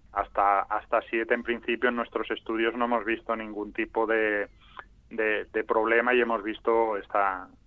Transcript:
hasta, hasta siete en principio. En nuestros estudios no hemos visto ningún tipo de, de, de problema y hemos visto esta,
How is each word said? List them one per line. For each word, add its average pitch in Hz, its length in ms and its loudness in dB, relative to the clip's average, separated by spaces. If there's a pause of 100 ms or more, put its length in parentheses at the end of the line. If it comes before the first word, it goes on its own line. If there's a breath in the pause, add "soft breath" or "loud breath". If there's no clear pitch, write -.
(140)
hasta, 101 480 2
hasta 107 480 -2
siete 113 260 0
en 117 80 -4
principio. 117 460 -2
En 120 80 -2
nuestros 117 340 -4
estudios 113 440 -2
no 123 100 0
hemos 117 200 0
visto 113 300 -4
ningún 107 360 -8
tipo 110 360 -2
de, 107 400 0 (640 loud breath)
de, 107 340 -2
de 110 180 -2
problema 117 520 2
y 120 60 6
hemos 117 200 0
visto 110 560 0
esta, 95 500 -2 (200)